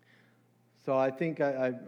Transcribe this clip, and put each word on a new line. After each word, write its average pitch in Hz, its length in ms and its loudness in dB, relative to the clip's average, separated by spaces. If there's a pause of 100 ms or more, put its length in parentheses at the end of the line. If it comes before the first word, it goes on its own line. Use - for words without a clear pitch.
(880)
So 135 100 2
I 131 140 4
think 156 320 -2
I, 131 320 0 (140)